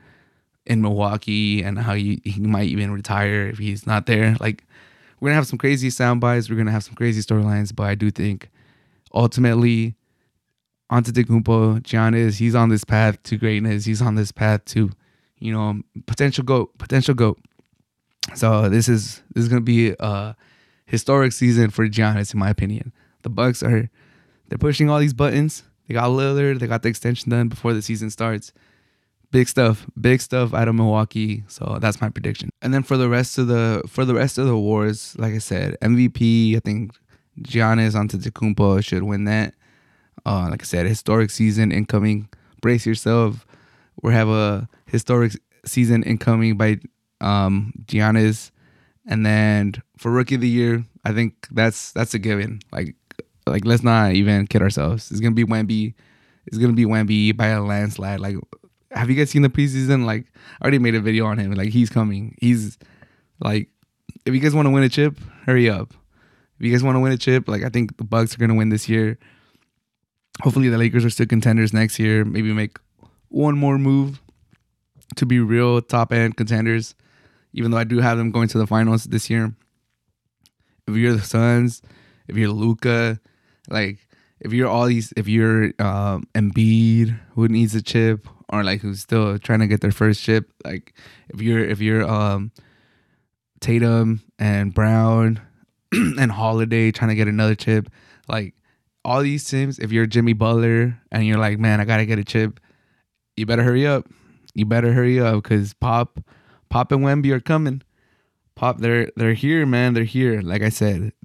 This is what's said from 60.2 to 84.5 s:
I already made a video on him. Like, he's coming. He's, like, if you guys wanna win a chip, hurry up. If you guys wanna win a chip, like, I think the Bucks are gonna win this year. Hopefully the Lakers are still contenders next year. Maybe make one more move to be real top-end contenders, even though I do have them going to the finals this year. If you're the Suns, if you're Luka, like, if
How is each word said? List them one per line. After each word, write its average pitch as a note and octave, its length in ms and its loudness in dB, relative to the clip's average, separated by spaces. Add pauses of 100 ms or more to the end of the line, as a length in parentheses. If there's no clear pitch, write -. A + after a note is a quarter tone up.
I - 40 -18
already C#3 160 2
made A#2 160 2
a A2+ 40 2
video A2 260 0
on G#2+ 120 -2
him. G2 140 -2
Like, G2 180 -2
he's A#2 200 2
coming. G#2+ 500 -4
He's, A#2 380 0 (600)
like, G#2 300 -4 (560)
if C3 80 -2
you C3 60 2
guys D3 160 2
wanna C#3+ 160 4
win C#3 120 4
a C3 60 4
chip, D3 280 0 (280)
hurry B2 240 4
up. G#2 240 -6 (640)
If A2+ 60 -6
you A#2 60 0
guys B2 120 2
wanna C3 160 2
win C3 120 2
a B2 60 0
chip, B2+ 300 0
like, G#2+ 160 -4
I B2+ 60 -4
think A2+ 280 -2
the - 60 -10
Bucks A2+ 320 0
are - 20 -20
gonna A2+ 180 2
win A2 140 2
this G#2+ 200 -2
year. A2 280 0 (1200)
Hopefully C3 280 2
the A2+ 80 2
Lakers A#2 280 2
are A#2+ 40 2
still A#2+ 160 -2
contenders A2 480 2
next A2 260 0
year. G#2+ 260 2
Maybe G#2+ 280 -2
make G#2+ 260 -4 (480)
one D3 300 0
more C#3 200 2
move C#3 440 0 (920)
to - 100 -2
be B2 140 4
real A#2+ 420 2
top-end A#2 560 0
contenders, A2+ 580 -2 (580)
even A#2 180 -2
though A#2 60 0
I A#2 60 0
do A#2 160 0
have A#2 180 2
them A#2 140 -2
going A#2 180 0
to - 80 -2
the A2 100 0
finals A2 380 2
this - 240 -4
year. A2+ 240 -2 (1300)
If G#2 80 -2
you're A#2 180 2
the G#2+ 80 0
Suns, A#2+ 600 2 (460)
if G2+ 100 -6
you're G#2+ 120 2
Luka, A2+ 680 0 (500)
like, G2+ 300 -4 (400)
if G#2+ 140 -8